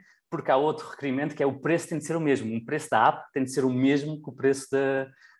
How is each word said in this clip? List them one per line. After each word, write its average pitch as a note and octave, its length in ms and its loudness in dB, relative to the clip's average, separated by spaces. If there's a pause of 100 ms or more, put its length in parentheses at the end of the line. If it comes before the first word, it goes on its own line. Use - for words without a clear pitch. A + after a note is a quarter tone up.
(300)
porque D#3 200 -4
há C3+ 80 6
outro D3+ 320 0
requerimento C#3+ 460 -4
que D3 80 -2
é - 20 4
o C3+ 140 -2
preço E3 300 0
tem D#3+ 100 -4
de - 60 -8
ser D#3+ 100 -4
o E3+ 40 -2
mesmo. A2+ 380 0
O A2+ 80 -6
preço D3 240 -6
da A2+ 200 4
app - 220 -4
tem C3+ 120 -2
de C3 80 -4
ser C#3 120 0
o C3 60 2
mesmo C#3 520 2
que - 80 -12
o B2 40 -12
preço C#3 380 0
da, C3+ 360 0 (320)